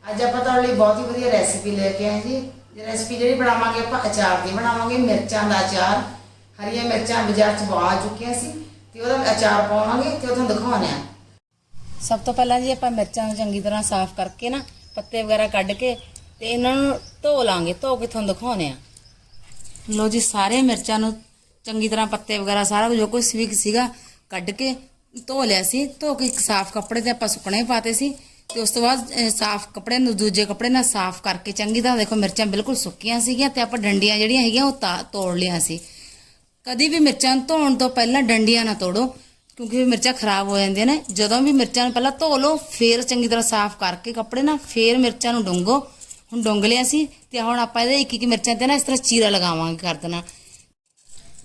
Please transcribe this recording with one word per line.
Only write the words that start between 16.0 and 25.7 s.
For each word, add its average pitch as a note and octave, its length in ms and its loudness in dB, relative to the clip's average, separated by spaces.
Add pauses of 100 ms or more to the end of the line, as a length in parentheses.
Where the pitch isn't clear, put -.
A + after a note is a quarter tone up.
ਤੇ A3+ 60 -12
ਇਹਨਾਂ B3 300 0
ਨੂੰ C#4 240 0 (240)
ਧੋ C#4+ 200 2
ਲਾਂਗੇ, F3 300 0
ਧੋ C4 220 -2
ਕੇ A#3 120 -6
ਤੁਹਾਨੂੰ G#3 260 -4
ਦਿਖਾਉਂਦੇ G3 360 -4
ਹਾਂ। C3+ 80 -10 (1120)
ਲਓ G#3+ 180 0
ਜੀ, A3+ 120 2
ਸਾਰੇ A3 420 2
ਮਿਰਚਾਂ A3 380 2
ਨੂੰ A3 220 -2 (420)
ਚੰਗੀ A3 240 -2
ਤਰ੍ਹਾਂ A3 200 0
ਪੱਤੇ G#3+ 300 -4
ਵਗੈਰਾ G3+ 260 0
ਸਾਰਾ G#3 260 2
ਕੁਝ A#3+ 80 2
ਜੋ G#3+ 100 2
ਕੁਛ A#3 280 0
ਵੀ A3 180 -2
ਸੀਗਾ A#3 360 0 (400)
ਕੱਢ F3+ 220 -8
ਕੇ C4 240 -4 (520)
ਧੋ C4+ 160 -2
ਲਿਆ G#3 200 2
ਸੀ। C#4 240 0